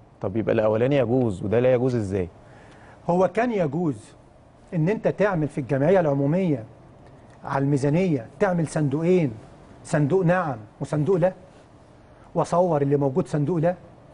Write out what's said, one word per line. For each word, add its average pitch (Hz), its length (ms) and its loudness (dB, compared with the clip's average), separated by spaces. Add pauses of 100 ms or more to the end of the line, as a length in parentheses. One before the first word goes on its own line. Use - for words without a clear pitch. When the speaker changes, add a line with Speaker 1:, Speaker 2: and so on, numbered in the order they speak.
(220)
Speaker 1:
طب 101 160 -4
يبقى 110 180 0
الأولاني 110 420 2
يجوز 117 460 0
وده 107 160 0
لا 127 140 4
يجوز 123 220 0
إزاي؟ 98 340 -2 (800)
Speaker 2:
هو 180 180 2
كان 226 240 -2
يجوز 165 440 -2 (800)
إن 165 160 0
أنت 220 180 -2
تعمل 170 400 0
في - 100 -8
الجمعية 147 420 2
العمومية 143 640 0 (800)
على 139 220 -2
الميزانية 143 600 0 (120)
تعمل 175 280 0
صندوقين، 160 640 0 (520)
صندوق 160 420 0
نعم 165 320 0 (240)
وصندوق 151 360 -2
لا، 180 160 2 (1000)
وأصور 170 460 0
اللي 139 160 2
موجود 139 300 0
صندوق 156 300 -2
لا. 165 180 0 (380)